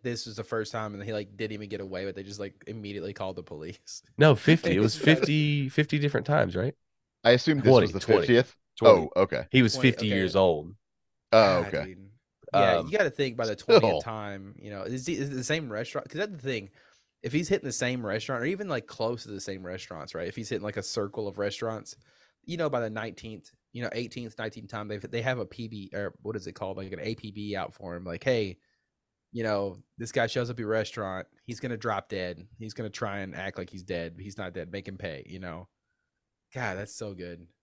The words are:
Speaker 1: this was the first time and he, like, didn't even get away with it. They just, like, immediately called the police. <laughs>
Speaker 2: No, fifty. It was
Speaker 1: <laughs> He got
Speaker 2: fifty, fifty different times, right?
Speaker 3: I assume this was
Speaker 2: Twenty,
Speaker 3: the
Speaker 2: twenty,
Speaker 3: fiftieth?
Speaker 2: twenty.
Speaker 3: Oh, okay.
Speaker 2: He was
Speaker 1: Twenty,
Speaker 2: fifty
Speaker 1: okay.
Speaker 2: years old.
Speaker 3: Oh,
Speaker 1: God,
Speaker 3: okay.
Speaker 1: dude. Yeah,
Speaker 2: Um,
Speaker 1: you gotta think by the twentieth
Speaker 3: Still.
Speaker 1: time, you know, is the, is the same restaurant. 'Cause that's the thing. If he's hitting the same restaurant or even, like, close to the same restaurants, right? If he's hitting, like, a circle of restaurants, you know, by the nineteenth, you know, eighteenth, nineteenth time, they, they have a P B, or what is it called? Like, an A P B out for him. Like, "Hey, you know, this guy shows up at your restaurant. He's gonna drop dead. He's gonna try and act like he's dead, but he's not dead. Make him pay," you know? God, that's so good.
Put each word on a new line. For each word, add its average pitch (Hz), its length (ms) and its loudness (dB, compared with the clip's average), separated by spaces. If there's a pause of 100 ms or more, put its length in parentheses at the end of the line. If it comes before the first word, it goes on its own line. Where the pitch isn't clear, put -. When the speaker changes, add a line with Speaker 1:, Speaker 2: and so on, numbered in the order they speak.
Speaker 1:
this 120 240 -6
was 110 100 -14
the 110 60 -6
first 110 300 -4
time 110 220 -6
and 101 100 -10
he, 110 80 -6
like, 101 240 -6
didn't 107 160 -4
even 104 160 -10
get 101 140 -8
away 95 240 -8
with 95 100 -8
it. - 0 -
They 98 100 -10
just, 101 140 -14
like, 98 140 -8 (120)
immediately 101 460 -8
called 95 240 -8
the 87 60 -10
police. - 680 -14
<laughs> - 80 -8
Speaker 2:
No, 147 160 10
fifty. 110 400 4
It 95 60 4
was 110 140 6
Speaker 1:
<laughs> - 40 -6
He - 80 -2
got 156 120 8
Speaker 2:
fifty, 147 500 2
fifty 151 300 0
different 143 280 0
times, 98 300 2
right? 107 180 -2 (500)
Speaker 3:
I 117 80 8
assume 147 260 4
this 131 80 2
was 131 80 12
Speaker 2:
Twenty, 90 180 8
Speaker 3:
the 92 80 -4
Speaker 2:
twenty, 110 220 6
Speaker 3:
fiftieth? 120 340 4 (220)
Speaker 2:
twenty. 92 360 10
Speaker 3:
Oh, 90 60 4
okay. 67 320 2
Speaker 2:
He 131 80 8
was 113 140 6
Speaker 1:
Twenty, 127 160 6
Speaker 2:
fifty 117 180 -2
Speaker 1:
okay. 98 80 2
Speaker 2:
years 92 180 2
old. 87 400 4 (560)
Speaker 3:
Oh, 98 320 8
Speaker 1:
God, 85 120 -4
Speaker 3:
okay. 73 100 -2
Speaker 1:
dude. 95 240 -14 (440)
Yeah, 95 260 6
Speaker 2:
Um, 80 100 -2
Speaker 1:
you 196 100 0
gotta 175 120 2
think 131 260 -2
by 120 100 -2
the 107 80 -2
twentieth 175 360 6
Speaker 3:
Still. 80 100 2
Speaker 1:
time, 101 580 -10
you 104 120 -16
know, 98 120 -10
is 123 220 -6
the, 165 120 -4
is 139 140 -4
the 127 140 -6
same 151 260 -4
restaurant. 110 380 -8
'Cause 147 100 -10
that's 208 140 -6
the 165 60 -12
thing. 120 320 -6 (520)
If 117 100 -6
he's 160 160 0
hitting 202 200 0
the - 40 -4
same 123 320 -2
restaurant 110 380 -4
or 131 40 -2
even, 196 220 -4
like, 127 200 -4
close 113 340 -4
to 107 80 -16
the 98 100 -10
same 95 240 -10
restaurants, 90 520 -12
right? 85 100 -4
If - 80 -8
he's 110 140 -10
hitting, 104 160 -4
like, 104 140 -6
a 98 40 -6
circle 104 460 -6
of 95 100 -10
restaurants, 104 560 -4 (500)
you 165 120 -8
know, 160 120 -2
by 131 120 0
the 113 100 -2
nineteenth, 110 640 -10 (200)
you 120 120 -8
know, 110 80 -4
eighteenth, 120 440 -8
nineteenth 110 320 -10
time, 107 200 -8
they, 107 80 -6
they 117 260 -6
have 127 160 0
a 101 80 -4
P 113 220 -12
B, 104 260 -12
or 101 180 -4 (100)
what 110 120 -6
is 98 140 -8
it - 60 -12
called? 95 220 -8
Like, 95 140 -10
an 92 100 -10
A 107 140 -6
P 110 160 -12
B 104 240 -8
out 95 180 -6
for 90 220 -12
him. 87 80 -10
Like, 85 220 -10
"Hey, 110 320 0 (760)
you 117 140 -6
know, 101 320 -2 (200)
this 113 140 -10
guy 117 160 2
shows 120 240 -4
up 117 60 -8
at - 20 -8
your 110 120 -6
restaurant. 98 580 -4 (160)
He's 117 160 -12
gonna 123 160 -6
drop 110 320 -4
dead. 90 360 -8 (140)
He's 110 160 -14
gonna 110 160 -8
try 101 300 -6
and 95 160 -10
act 95 220 -8
like 90 120 -10
he's 92 140 -14
dead, 85 320 -6
but 95 80 -16
he's 98 140 -12
not 90 160 -10
dead. 87 180 -10
Make 98 160 -10
him 95 100 -12
pay," 80 260 -10
you 92 140 -16
know? 90 300 -12 (840)
God, 107 260 -6
that's 101 180 -12
so 104 180 -10
good. 87 320 -14 (160)